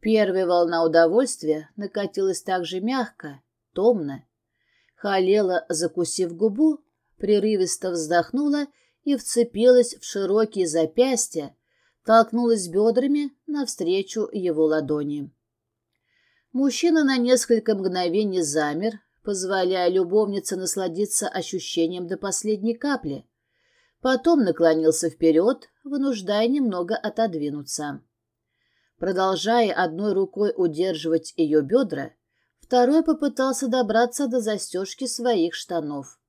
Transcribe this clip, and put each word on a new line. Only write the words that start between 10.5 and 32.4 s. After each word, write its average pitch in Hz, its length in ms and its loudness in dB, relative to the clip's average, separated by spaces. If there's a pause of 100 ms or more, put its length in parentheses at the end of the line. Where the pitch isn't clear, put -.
запястья, 160 920 -2 (480)
толкнулась 226 640 4
бедрами 254 640 0 (140)
навстречу 208 880 -4
его 175 320 2
ладони. 147 680 -2 (1200)
Мужчина 294 520 2
на 269 140 2
несколько 240 560 2
мгновений 185 680 0
замер, 156 580 -2 (220)
позволяя 185 680 0
любовнице 190 680 0
насладиться 185 720 -4
ощущением 175 760 -4
до 180 100 -6
последней 214 580 -4
капли. 233 520 -6 (760)
Потом 262 400 2
наклонился 160 720 2
вперед, 165 580 2 (160)
вынуждая 233 640 -2
немного 214 480 -2
отодвинуться. 147 1040 -6 (960)
Продолжая 190 720 0
одной 180 400 -2
рукой 196 440 0
удерживать 165 800 -2
ее 156 260 2
бедра, 165 520 -2 (440)